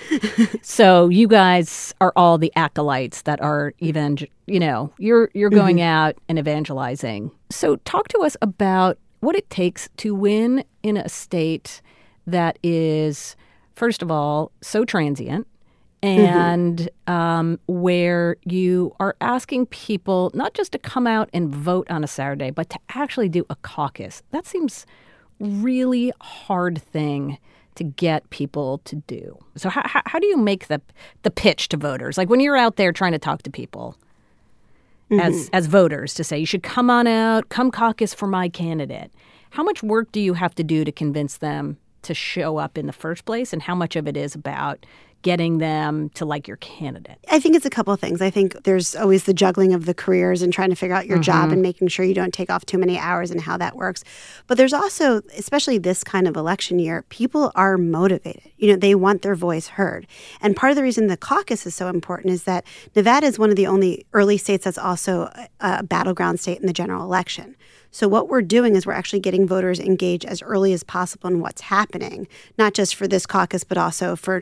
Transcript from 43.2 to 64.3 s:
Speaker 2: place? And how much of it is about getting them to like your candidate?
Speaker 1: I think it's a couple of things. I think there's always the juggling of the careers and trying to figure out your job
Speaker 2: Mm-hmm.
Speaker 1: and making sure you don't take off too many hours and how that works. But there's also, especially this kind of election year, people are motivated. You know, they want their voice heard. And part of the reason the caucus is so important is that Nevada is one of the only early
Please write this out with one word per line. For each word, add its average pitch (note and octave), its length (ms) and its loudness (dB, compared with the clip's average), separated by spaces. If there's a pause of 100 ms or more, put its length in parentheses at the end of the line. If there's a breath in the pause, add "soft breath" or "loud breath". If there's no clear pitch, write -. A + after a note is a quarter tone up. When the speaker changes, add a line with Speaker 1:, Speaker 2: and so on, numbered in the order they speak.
Speaker 2:
place? A#3 300 -4
And D#3+ 80 -6
how F3+ 120 -4
much F3 220 -4
of D3+ 100 -4
it C#3+ 120 -6
is C#3+ 160 -8
about C#3+ 500 -8 (380 soft breath)
getting E3+ 340 0
them D#3 540 -2
to - 160 -10
like D3 200 -6
your G2+ 120 -16
candidate? - 580 -14 (140)
Speaker 1:
I D#4 100 4
think D#4+ 160 4
it's D4 80 2
a C#4 60 -2
couple G3+ 240 0
of G3 40 -2
things. E3+ 220 -4
I F#3+ 80 2
think F#3+ 360 0
there's F#3 300 0
always F#3+ 300 4
the G3 80 2
juggling F#3+ 400 4
of E3+ 140 0
the F3 80 -2
careers F3+ 480 0
and F3+ 100 2
trying F#3 160 0
to F3+ 80 0
figure F3+ 180 -4
out F#3 120 -2
your F#3+ 120 2
job E3 260 4
Speaker 2:
Mm-hmm. D#3 100 2
Speaker 1:
and F#3 80 4
making F3+ 260 0
sure F#3 160 -2
you F#3 80 2
don't F#3 220 -2
take F3+ 160 -6
off F3+ 160 -4
too G3 100 -4
many F3+ 220 2
hours F3 320 -4
and F3 100 -6
how E3 160 -6
that F3 180 -4
works. F#3 300 -8 (440 loud breath)
But B3 100 2
there's C4 160 6
also, C#4+ 480 2 (160)
especially C4+ 400 0
this F3+ 260 -2
kind F#3 240 0
of D3 80 -4
election F3+ 420 -2
year, E3 300 -2
people C4 460 -2
are F#3+ 240 4
motivated. E3+ 800 0
You G#3 140 6
know, G3 40 8
they G3 180 4
want F#3+ 280 2
their G3 120 -2
voice E3 340 -4
heard. - 380 -4 (360 loud breath)
And G#3 120 2
part C4 180 2
of C#4 40 4
the C#4+ 60 2
reason A#3 240 2
the F#3 100 2
caucus C#4+ 480 -2
is E3+ 100 -10
so F3+ 140 -4
important F3+ 460 -4
is F3 100 -6
that F3+ 220 -2 (280 loud breath)
Nevada A#3+ 320 6
is B3+ 120 0
one G#3+ 100 6
of G3+ 80 4
the F#3+ 100 2
only F#3+ 460 0
early G#3 240 4